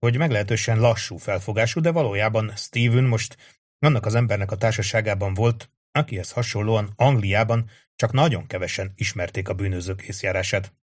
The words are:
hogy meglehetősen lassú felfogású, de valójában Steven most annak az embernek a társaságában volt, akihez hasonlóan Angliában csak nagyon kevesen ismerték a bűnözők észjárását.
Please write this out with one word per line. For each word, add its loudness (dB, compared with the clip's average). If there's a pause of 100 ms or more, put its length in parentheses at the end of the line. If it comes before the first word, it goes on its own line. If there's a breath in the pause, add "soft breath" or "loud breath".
hogy 2
meglehetősen 0
lassú 2
felfogású, -2
de 2
valójában 0
Steven 2
most -2 (200)
annak 2
az 0
embernek 0
a -4
társaságában 0
volt, 0 (200)
akihez -2
hasonlóan -2
Angliában 2 (260 loud breath)
csak 0
nagyon 2
kevesen -6
ismerték -4
a -2
bűnözők -4
észjárását. -4 (120)